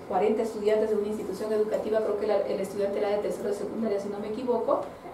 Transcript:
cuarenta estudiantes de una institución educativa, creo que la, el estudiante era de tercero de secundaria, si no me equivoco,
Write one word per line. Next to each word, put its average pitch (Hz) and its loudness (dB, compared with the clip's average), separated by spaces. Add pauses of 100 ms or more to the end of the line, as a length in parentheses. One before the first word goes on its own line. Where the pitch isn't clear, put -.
cuarenta 220 2
estudiantes 214 2
de 220 2
una 202 0
institución 214 -4
educativa, 214 2
creo 208 0
que 214 0
la, 202 4
el 196 0
estudiante 202 0
era 208 2
de 208 2
tercero 202 -2
de 208 0
secundaria, 202 -2
si 202 -6
no 202 -6
me 208 -6
equivoco, 240 2 (340)